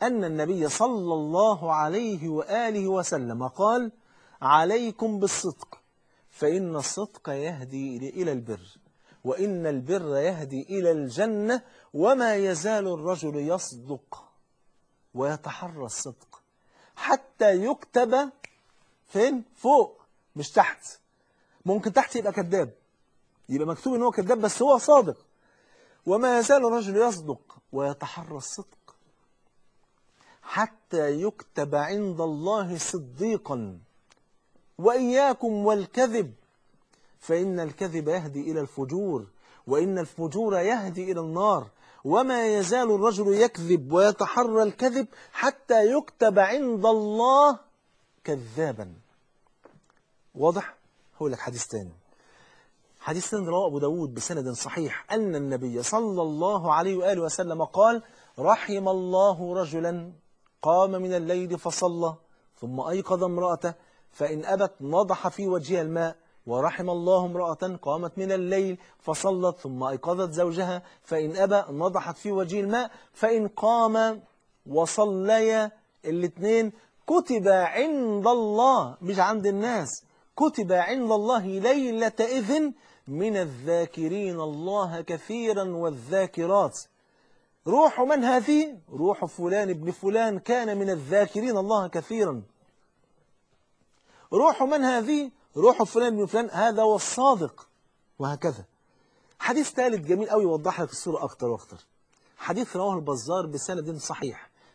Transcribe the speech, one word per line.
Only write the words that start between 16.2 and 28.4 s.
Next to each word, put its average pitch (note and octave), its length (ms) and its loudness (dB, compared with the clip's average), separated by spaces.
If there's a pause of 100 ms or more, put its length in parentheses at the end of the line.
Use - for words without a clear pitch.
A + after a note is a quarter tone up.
حتى G#3+ 680 2
يكتب"، B3+ 640 0 (760)
فين؟ A#3+ 360 0 (120)
فوق، - 460 2 (340)
مش D3 160 -8
تحت. - 480 0 (680)
ممكن G3 280 0
تحت - 220 2
يبقى G3+ 160 0
كذاب، E3+ 420 -2 (760)
يبقى C#3+ 180 -2
مكتوب E3 260 -4
إن A#3 80 0
هو A#3+ 100 4
كذاب، A3 260 0
بس G#3+ 240 -2
هو C4+ 160 6
صادق. A#3+ 400 6 (880)
"وما A#3+ 340 2
يزال C4 260 6
الرجل A3 320 0
يصدق F3 600 -2 (140)
ويتحرى C#3+ 680 -8
الصدق - 580 -16 (1500)